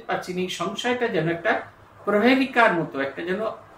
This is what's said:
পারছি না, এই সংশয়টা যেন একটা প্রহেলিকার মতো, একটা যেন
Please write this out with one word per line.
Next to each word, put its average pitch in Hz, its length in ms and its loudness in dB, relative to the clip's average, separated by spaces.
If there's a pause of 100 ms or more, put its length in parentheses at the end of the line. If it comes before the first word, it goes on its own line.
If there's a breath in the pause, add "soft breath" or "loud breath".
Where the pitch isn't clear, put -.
পারছি 180 280 -4
না, 180 60 -4
এই 185 80 -2
সংশয়টা 233 600 -2
যেন 165 200 0
একটা 170 320 0 (440)
প্রহেলিকার 233 680 4
মতো, 147 260 -2
একটা 139 220 -4
যেন 190 240 -2 (320)